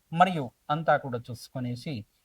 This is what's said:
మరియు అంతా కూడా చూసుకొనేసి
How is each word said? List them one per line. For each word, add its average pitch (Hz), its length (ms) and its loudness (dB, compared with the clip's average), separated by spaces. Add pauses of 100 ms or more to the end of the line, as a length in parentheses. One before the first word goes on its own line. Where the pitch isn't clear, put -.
(120)
మరియు 170 320 4 (260)
అంతా 156 280 2
కూడా 127 200 -4
చూసుకొనేసి 123 760 -8 (320)